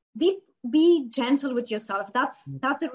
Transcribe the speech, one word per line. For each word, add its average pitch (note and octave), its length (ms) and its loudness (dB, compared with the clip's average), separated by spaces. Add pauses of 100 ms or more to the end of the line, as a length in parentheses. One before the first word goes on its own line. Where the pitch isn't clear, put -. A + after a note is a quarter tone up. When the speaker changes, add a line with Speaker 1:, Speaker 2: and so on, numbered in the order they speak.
(180)
Speaker 1:
be, F#4+ 220 2 (280)
be D#4 420 4
gentle C4 440 -2
with A#3+ 160 -4
yourself. G3+ 420 -6
That's, C4 260 -2 (120)
Speaker 2:
Mm. C3+ 100 -12
Speaker 1:
that's C#4 220 -2
a D#4+ 140 -4